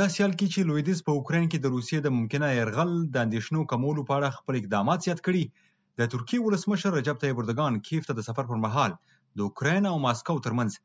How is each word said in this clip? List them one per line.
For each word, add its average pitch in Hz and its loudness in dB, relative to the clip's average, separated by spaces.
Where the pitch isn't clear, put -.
داسې 190 0
حال 196 2
کې 202 0
چې 185 2
لویدیځ 151 0
په 151 2
اوکراین 165 0
کې 165 0
د 131 2
روسیې 123 -2
د 135 2
ممکنه 139 0
یرغل 120 0
د - 0
اندېښنو 113 0
کمولو 139 0
په 139 2
اړه 143 0
خپل 127 -2
اقدامات 107 0
زیات 175 -2
کړي، 180 2
د 117 2
ترکیې 123 -2
ولسمشر 196 2
رجب 139 -2
طیب 127 0
اردوګان 117 0
کیف 160 -2
ته 113 -4
د 104 -8
سفر 123 -4
پر 110 0
مهال 110 2
د 101 0
اوکراین 185 0
او 165 0
ماسکو 123 0
ترمنځ 113 0